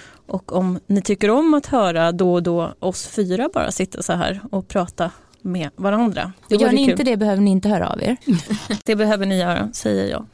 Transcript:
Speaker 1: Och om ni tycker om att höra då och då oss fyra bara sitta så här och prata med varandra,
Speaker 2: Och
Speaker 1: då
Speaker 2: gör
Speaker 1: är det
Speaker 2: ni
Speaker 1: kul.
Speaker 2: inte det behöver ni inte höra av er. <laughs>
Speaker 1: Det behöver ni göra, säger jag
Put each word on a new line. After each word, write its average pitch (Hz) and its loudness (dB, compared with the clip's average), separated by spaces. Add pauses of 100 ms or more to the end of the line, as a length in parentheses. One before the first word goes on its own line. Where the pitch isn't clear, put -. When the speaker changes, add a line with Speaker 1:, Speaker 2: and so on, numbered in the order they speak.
(260)
Speaker 1:
Och - -8
om 185 0
ni 196 0
tycker 202 0
om 302 4
att 285 0
höra 170 2
då 180 2
och 175 2
då 170 -2
oss - -4
fyra 202 -2
bara - -2
sitta 190 -4
så 175 -2
här 175 -2 (100)
och 190 -4
prata 175 -4 (360)
med 175 -4
varandra, 202 0 (120)
Speaker 2:
Och - -12
Speaker 1:
då 214 2
Speaker 2:
gör 208 4
Speaker 1:
är - 4
det 254 4
Speaker 2:
ni 277 4
Speaker 1:
kul. 262 6
Speaker 2:
inte - 2
det 247 2
behöver 202 2
ni 202 6
inte 190 2
höra 196 0
av - -4
er. 247 0 (320)
<laughs> 214 -6
Speaker 1:
Det 220 0
behöver 208 2
ni 190 0
göra, 180 -2
säger - -2
jag - -6